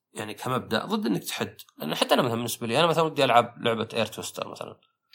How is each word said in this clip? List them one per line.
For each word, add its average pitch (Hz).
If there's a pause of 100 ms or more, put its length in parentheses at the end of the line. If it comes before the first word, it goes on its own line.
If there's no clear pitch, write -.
(140)
يعني، 107
كمبدأ 120
ضد 214
إنك -
تحد، - (200)
لأن 156
حتى -
أنا 233
مثلًا 117
بالنسبة 117
لي، 117
أنا 170
مثلًا 165
ودي 143
ألعب 120
لعبة 113
إير 110
تويستر -
مثلًا، - (360)